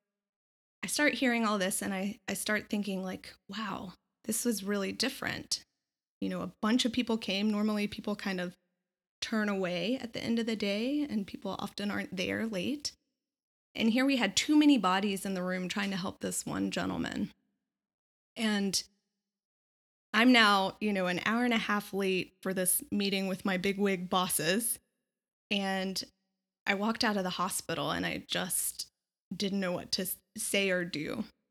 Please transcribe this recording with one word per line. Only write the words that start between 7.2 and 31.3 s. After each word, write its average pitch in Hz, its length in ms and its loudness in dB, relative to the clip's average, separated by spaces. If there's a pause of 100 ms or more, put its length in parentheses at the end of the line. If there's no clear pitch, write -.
Normally, 208 380 0
people 208 280 -4
kind 190 240 -4
of 180 160 -4 (640)
turn 214 300 0
away 190 500 0
at - 140 -10
the - 100 -6
end 233 140 2
of 226 80 0
the 226 100 -2
day, 220 540 0
and 208 180 -2
people - 300 -6
often - 320 -6
aren't 196 260 -4
there 196 300 -2
late. 226 460 -4 (800)
And 220 160 2
here 254 160 4
we 277 120 4
had 208 180 2
too - 200 2
many 294 220 8
bodies 190 480 0
in 196 80 -2
the 180 100 -2
room 180 240 -2
trying 202 220 -2
to 190 80 -4
help 180 220 -6
this 185 260 -4
one 190 240 -2
gentleman. 180 640 -2 (1040)
And 202 460 0 (1300)
I'm 233 180 8
now, 202 480 6
you 214 140 0
know, 185 140 2
an 180 180 0
hour 233 180 2
and 240 100 2
a 226 40 2
half 208 360 -2
late 190 480 0
for 190 120 -2
this 185 360 0
meeting 196 380 0
with 190 160 -4
my 190 140 0
bigwig 196 520 0
bosses. 185 680 0 (720)
And 190 500 -2 (640)
I 202 80 2
walked 208 300 0
out 214 140 2
of 190 60 0
the 185 80 -2
hospital, 165 600 -2
and 175 140 -2
I 175 220 -4
just - 600 -4 (480)
didn't 196 240 -2
know 180 140 0
what - 200 -6
to 196 100 0
s-, 185 120 -4 (220)
say 196 320 0
or 180 160 0
do. 156 400 -4 (260)